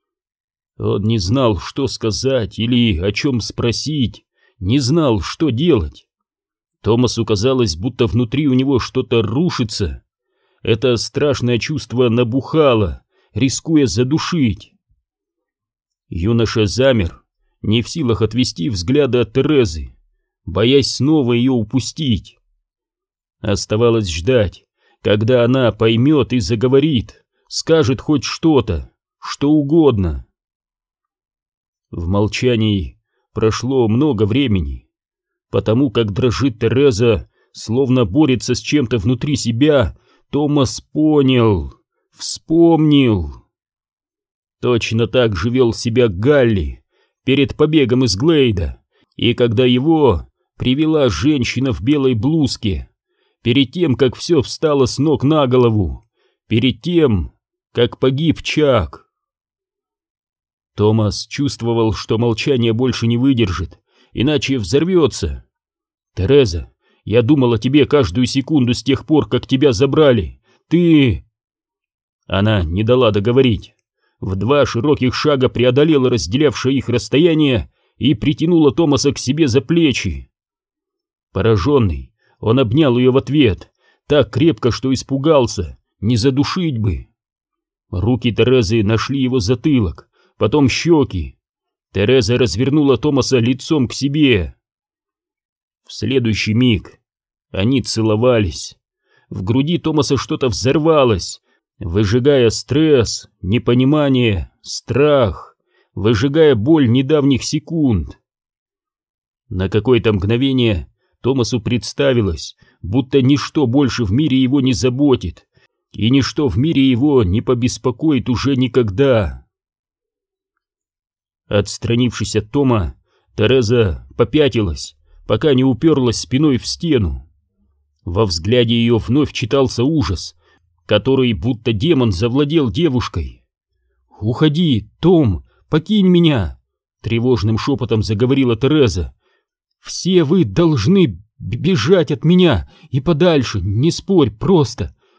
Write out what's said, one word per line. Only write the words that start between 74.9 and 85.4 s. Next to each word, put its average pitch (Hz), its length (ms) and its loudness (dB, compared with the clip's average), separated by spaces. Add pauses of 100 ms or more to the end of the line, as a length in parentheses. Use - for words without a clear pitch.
шага 139 340 0
преодолела 127 640 2
разделявшее 127 680 0
их - 120 -6
расстояние 139 800 0 (260)
и 135 180 0
притянула 151 560 0
Томаса 143 420 0
к - 60 -10
себе 147 280 0
за 131 140 2
плечи. 127 720 -2 (1000)
Пораженный, 104 800 0 (260)
он 117 200 0
обнял 127 380 2
ее 127 140 2
в 127 60 2
ответ, 131 540 0 (360)
так 143 240 2
крепко, 151 400 0
что 131 220 -4
испугался, 131 840 -2 (220)